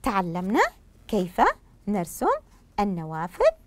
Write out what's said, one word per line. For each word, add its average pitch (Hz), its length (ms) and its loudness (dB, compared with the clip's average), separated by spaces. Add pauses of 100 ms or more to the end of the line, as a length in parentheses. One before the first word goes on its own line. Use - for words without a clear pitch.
تعلمنا 190 600 0 (460)
كيف 185 320 -2 (480)
نرسم 202 380 -4 (540)
النوافذ 175 720 0 (140)